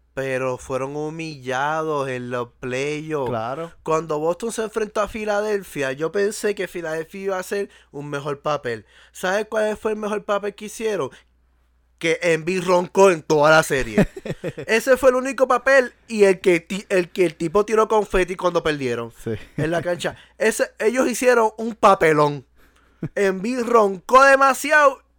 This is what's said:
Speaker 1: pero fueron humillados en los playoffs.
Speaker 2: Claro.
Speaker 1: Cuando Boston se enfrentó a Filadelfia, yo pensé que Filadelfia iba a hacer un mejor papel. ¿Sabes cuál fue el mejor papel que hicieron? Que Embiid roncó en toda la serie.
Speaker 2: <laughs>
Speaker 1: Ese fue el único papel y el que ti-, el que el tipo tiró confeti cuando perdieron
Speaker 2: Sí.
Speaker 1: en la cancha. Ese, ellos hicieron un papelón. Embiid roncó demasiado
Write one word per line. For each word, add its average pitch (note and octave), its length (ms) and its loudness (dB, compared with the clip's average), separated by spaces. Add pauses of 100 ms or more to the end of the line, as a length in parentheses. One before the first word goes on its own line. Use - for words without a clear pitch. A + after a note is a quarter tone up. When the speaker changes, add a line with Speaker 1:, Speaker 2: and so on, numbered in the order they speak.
(140)
Speaker 1:
pero C3 440 -4
fueron C3+ 360 -6
humillados D3+ 1120 -4
en B2 220 -8
los B2 200 -6 (100)
playoffs. C#3+ 720 -6
Speaker 2:
Claro. C3 420 -8 (100)
Speaker 1:
Cuando D#3+ 360 -2
Boston F3 340 -4
se A3+ 120 -6
enfrentó G#3+ 360 -6
a G3+ 80 -2
Filadelfia, G#3 840 -4
yo D#3+ 200 -6
pensé G#3 420 -2
que F#3+ 140 -8
Filadelfia D#3+ 520 -8
iba F#3+ 160 -4
a F#3 40 -6
hacer G3+ 300 -6 (200)
un D3 200 -12
mejor C#3+ 300 -6
papel. B2 440 -4 (260)
¿Sabes G3+ 380 -4
cuál G#3+ 280 -2
fue A3 160 -4
el G#3+ 60 -6
mejor G#3 260 -6
papel G3+ 300 -4
que G#3+ 120 -16
hicieron? G3+ 440 -6 (880)
Que D#3+ 240 -2
Embiid E3+ 420 0
roncó F#3 460 4
en D#3+ 120 0
toda D3+ 280 4
la D#3 120 8
serie. B2+ 440 0 (300)
Speaker 2:
<laughs> D#3 300 -10
Speaker 1:
Ese A3+ 300 2
fue C4 140 4
el B3+ 60 2
único B3+ 320 0
papel B3+ 460 2 (140)
y G#3+ 160 4
el F#3+ 160 4
que F3 200 4
ti-, F#3+ 300 -8
el F3+ 200 0
que F#3 140 0
el D#3+ 120 -2
tipo F3 280 0
tiró A3 240 2
confeti G3 480 0
cuando F3 260 0
perdieron A#2+ 500 -4 (120)
Speaker 2:
Sí. A2+ 80 -4 (240)
Speaker 1:
en D#3 140 -2
la E3+ 120 -2
cancha. F3 340 -6 (220)
Ese, A3 400 0
ellos A#3+ 300 0
hicieron A#3+ 500 2
un A3+ 160 -6
papelón. D3+ 680 2 (720)
Embiid G3+ 480 -2
roncó A3+ 600 4
demasiado C#4 760 4 (180)